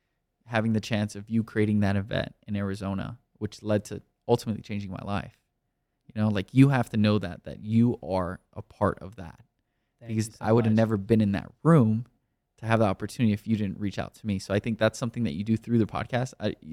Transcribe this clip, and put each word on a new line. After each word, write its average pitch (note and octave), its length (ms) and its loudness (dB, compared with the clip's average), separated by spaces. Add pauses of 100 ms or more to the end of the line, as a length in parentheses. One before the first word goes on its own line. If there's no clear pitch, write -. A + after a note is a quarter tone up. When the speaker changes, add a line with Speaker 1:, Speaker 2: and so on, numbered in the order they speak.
(460)
Speaker 1:
having A2+ 280 0
the A2 60 2
chance G#2 360 -4
of G2+ 140 -14
you A2+ 140 0
creating G#2+ 380 0
that G2 140 2
event G2 380 -4 (140)
in G#2 80 -6
Arizona, G2+ 640 -6 (180)
which - 240 -8
led G#2 240 0
to - 160 -12 (260)
ultimately A#2 360 0
changing G2+ 280 -8
my - 120 -10
life. - 340 -6 (760)
You G#2+ 80 -4
know, G#2+ 80 4
like, G2+ 240 -2
you C3+ 160 8
have B2+ 200 0
to A2 80 -4
know G#2 220 4
that, F2 240 -10
that - 160 -14
you A2+ 420 2
are F2+ 380 -4 (140)
a - 100 -12
part - 360 -2
of G2 180 -16
that. F2 220 -18 (600)
Speaker 2:
Thank A#2 120 -12
you A2 40 -4
Speaker 1:
Because A2 180 -2
Speaker 2:
so - 80 -20
Speaker 1:
I G#2+ 100 0
would A2+ 140 6
have A2 80 4
Speaker 2:
much. A2 40 4
Speaker 1:
never A2 200 2
been A2 240 2
in G2+ 120 2
that A1+ 180 -6 (100)
room B2 440 6 (520)
to - 80 -16
have A2 140 2
the A2+ 60 6
opportunity G#2 480 0
if - 140 -6
you A2 80 2
didn't G2+ 240 -4
reach G2+ 200 -6
out - 160 -10
to - 100 -20
me. G2 140 -2
So - 140 -6
I G2+ 60 2
think A2+ 200 -4
that's A2 180 2
something A#2 280 -4
that C#2+ 80 -4
you G2 100 -6
do A2 120 2
through A#2 220 0
the G#2+ 80 4
podcast. B2 540 -6
I, G#2 160 -4 (180)